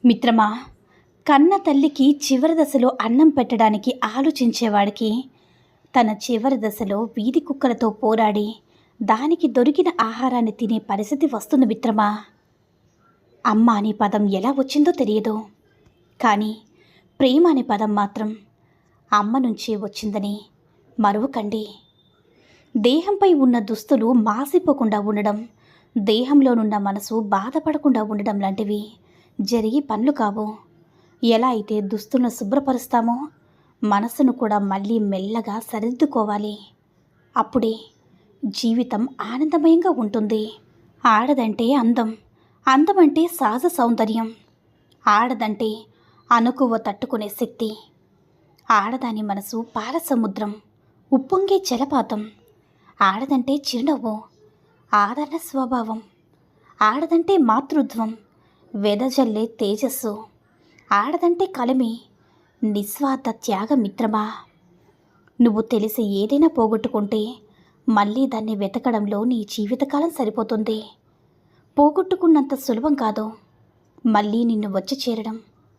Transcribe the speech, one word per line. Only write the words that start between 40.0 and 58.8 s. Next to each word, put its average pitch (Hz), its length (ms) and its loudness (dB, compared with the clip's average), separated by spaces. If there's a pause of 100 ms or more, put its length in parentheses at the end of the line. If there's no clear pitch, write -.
ఉంటుంది. 214 380 -2 (600)
ఆడదంటే 233 640 2 (160)
అందం, 226 260 2 (580)
అందమంటే 311 560 4 (140)
సహజ 233 280 -2 (120)
సౌందర్యం, 226 500 0 (800)
ఆడదంటే 220 640 0 (580)
అణకువ 240 480 2 (100)
తట్టుకునే 208 520 -6
శక్తి. 226 320 -6 (960)
ఆడదాని 220 560 -2
మనసు 202 340 -8 (180)
పాల 240 220 -6 (140)
సముద్రం, 208 420 -2 (580)
ఉప్పొంగే 381 480 2 (120)
జలపాతం. 247 520 -2 (760)
ఆడదంటే 247 560 0 (120)
చిరునవ్వు, 233 480 -2 (760)
ఆదరణ 254 460 0 (120)
స్వభావం. 233 500 -4 (800)
ఆడదంటే 320 560 2 (140)
మాతృత్వం, 233 600 0 (640)
వెదజల్లే 220 680 0 (160)